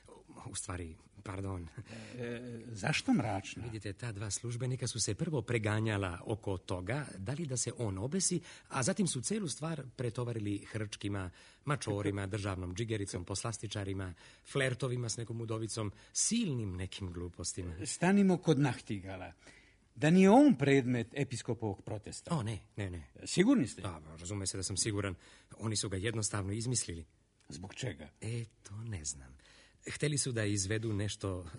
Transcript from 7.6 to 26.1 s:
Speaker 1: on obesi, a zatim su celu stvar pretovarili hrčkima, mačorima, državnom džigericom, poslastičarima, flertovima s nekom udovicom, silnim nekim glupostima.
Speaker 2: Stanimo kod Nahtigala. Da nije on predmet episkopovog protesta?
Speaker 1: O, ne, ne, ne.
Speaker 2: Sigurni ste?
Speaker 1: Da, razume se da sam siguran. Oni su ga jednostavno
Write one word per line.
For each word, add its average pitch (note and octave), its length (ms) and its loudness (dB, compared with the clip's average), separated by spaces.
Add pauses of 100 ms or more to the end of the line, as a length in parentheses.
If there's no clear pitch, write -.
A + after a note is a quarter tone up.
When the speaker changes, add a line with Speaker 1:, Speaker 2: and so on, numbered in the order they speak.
Speaker 1:
on G2+ 200 0
obesi, D#3+ 440 0 (280)
a - 140 0
zatim - 240 4
su B2+ 140 -2
celu G3+ 260 -2
stvar D3 360 -4 (120)
pretovarili A2+ 760 -2
hrčkima, G2+ 580 -4 (360)
mačorima, G2+ 640 0
državnom F#2+ 480 -2
džigericom, G#2 500 -4
poslastičarima, G2 880 -4 (380)
flertovima B2 580 0
s - 80 -4
nekom A#2 240 -6
udovicom, A2 500 -2 (220)
silnim C3 600 2
nekim F2+ 380 -4
glupostima. F2 600 -6 (100)
Speaker 2:
Stanimo F#3+ 520 6
kod D3+ 220 6
Nahtigala. F#2+ 720 -2 (640)
Da D3 140 6
nije F#3+ 200 10
on C4+ 260 12
predmet B2+ 580 4
episkopovog A2+ 680 -2
protesta? - 520 -6
Speaker 1:
O, B2+ 80 -2
ne, G#2 160 -4 (160)
ne, G2+ 140 -4
ne. E2+ 140 -8 (220)
Speaker 2:
Sigurni G3+ 420 6
ste? - 140 -8
Speaker 1:
Da, F2 200 -6 (180)
razume F#2+ 280 -2
se F#2+ 100 -4
da F#2+ 60 -4
sam G2 140 -2
siguran. G2+ 380 0 (420)
Oni G#2+ 180 -2
su G2+ 140 -2
ga F#2+ 80 -2
jednostavno G#2 560 -2